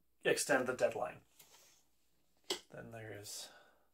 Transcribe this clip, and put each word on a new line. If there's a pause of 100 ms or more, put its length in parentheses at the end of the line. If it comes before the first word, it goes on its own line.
(240)
extend
the
deadline. (1300)
Then
there
is (440)